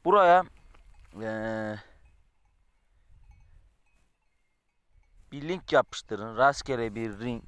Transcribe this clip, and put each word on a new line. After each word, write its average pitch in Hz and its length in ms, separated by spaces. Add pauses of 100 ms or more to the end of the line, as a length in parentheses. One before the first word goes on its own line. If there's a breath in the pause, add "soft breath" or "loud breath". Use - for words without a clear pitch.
buraya, 180 400 (760)
eee, 110 580 (3500 soft breath)
bir 143 160
link 180 240
yapıştırın. 110 640
Rastgele 123 580
bir 107 260
link. 117 280